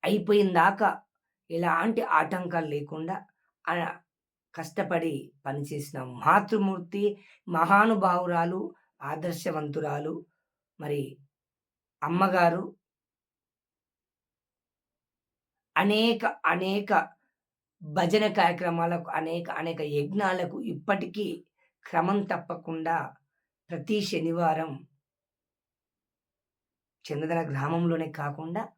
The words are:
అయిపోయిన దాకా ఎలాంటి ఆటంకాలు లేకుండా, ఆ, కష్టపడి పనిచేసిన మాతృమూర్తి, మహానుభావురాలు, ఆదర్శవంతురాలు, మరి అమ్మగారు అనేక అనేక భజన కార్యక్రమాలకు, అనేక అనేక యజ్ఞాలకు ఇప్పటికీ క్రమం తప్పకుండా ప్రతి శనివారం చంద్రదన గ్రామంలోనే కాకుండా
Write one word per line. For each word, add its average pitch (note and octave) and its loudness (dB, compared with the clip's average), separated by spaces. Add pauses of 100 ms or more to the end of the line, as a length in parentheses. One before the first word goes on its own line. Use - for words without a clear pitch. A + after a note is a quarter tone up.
అయిపోయిన G3+ 4 (140)
దాకా G3 4 (600)
ఎలాంటి E3+ 2 (160)
ఆటంకాలు E3+ -2
లేకుండా, D#3 -6 (500)
ఆ, E3 -2 (800)
కష్టపడి E3 -2 (300)
పనిచేసిన C#3+ -6 (240)
మాతృమూర్తి, G3 4 (460)
మహానుభావురాలు, F3+ 4 (500)
ఆదర్శవంతురాలు, D#3 -4 (680)
మరి D3 -4 (1000)
అమ్మగారు F3+ 4 (3250)
అనేక G#3+ 2 (280)
అనేక F#3+ -2 (920)
భజన F3 2 (140)
కార్యక్రమాలకు, E3+ 0 (100)
అనేక E3 -4 (140)
అనేక E3 -6 (160)
యజ్ఞాలకు F#3 -2 (160)
ఇప్పటికీ G3 -4 (600)
క్రమం F3+ 2 (120)
తప్పకుండా E3 -4 (760)
ప్రతి E3+ -4 (120)
శనివారం D#3+ 0 (2250)
చంద్రదన D#3+ -2 (100)
గ్రామంలోనే D#3+ 0 (120)
కాకుండా D#3+ -6 (160)